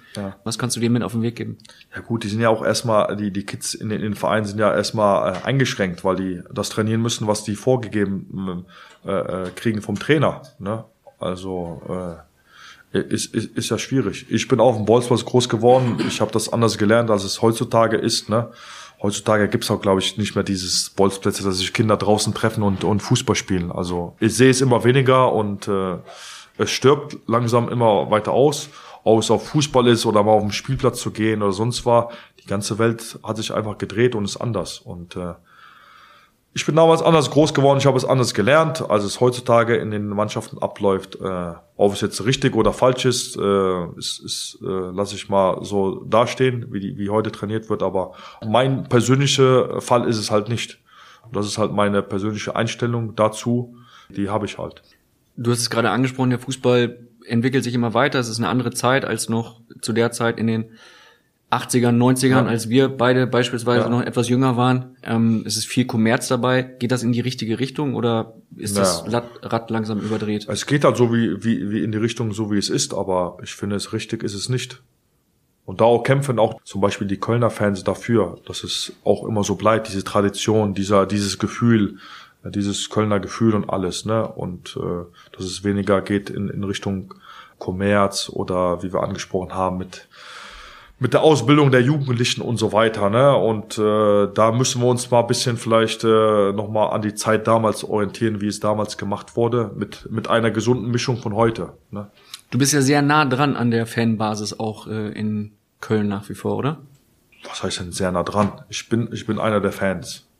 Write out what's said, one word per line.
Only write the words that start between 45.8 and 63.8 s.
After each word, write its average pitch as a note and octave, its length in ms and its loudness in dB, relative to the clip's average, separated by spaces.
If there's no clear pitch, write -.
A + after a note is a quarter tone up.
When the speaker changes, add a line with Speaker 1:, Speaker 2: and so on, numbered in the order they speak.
Speaker 1:
dastehen, A#2+ 680 0
wie G2+ 80 -6
die, G2 180 -8
wie G2+ 140 -6
heute G#2+ 200 0
trainiert G#2+ 380 -6
wird. F#2+ 140 -4
Aber F#2 300 -2
mein B2 460 0
persönlicher C3 920 4
Fall A#2+ 260 2
ist A2+ 100 0
es G#2 140 -4
halt G#2 180 0
nicht. - 300 -6
Und - 100 -10
das G#2 100 -2
ist G#2 140 -6
halt G#2 140 0
meine G2+ 280 2
persönliche G#2+ 540 -4
Einstellung A#2 600 -4
dazu, A#2+ 600 -2
die G2+ 180 -4
habe G#2 200 -2
ich - 100 -12
halt. - 240 -12
Speaker 2:
Du A#2+ 160 -2
hast A#2+ 80 0
es A#2 100 -2
gerade A2+ 220 2
angesprochen, B2+ 400 0
der A#2+ 80 0
Fußball B2 580 0
entwickelt A#2+ 380 2
sich B2 100 -2
immer A#2 180 0
weiter, C#3 240 2
es A#2+ 120 -2
ist A2 100 -6
eine G2+ 100 0
andere A#2+ 220 0
Zeit B2+ 340 2
als A2 240 -4
noch A2+ 320 -4
zu A2+ 120 -4
der A#2 180 2
Zeit A#2 280 -2
in A2+ 80 0
den A2+ 180 0
achtzigern, A#2+ 480 2
neunzigern, B2+ 460 4
Speaker 1:
Ja. A2 80 0
Speaker 2:
als A2 160 -2
wir B2+ 220 4
beide B2+ 360 2
beispielsweise A#2+ 600 2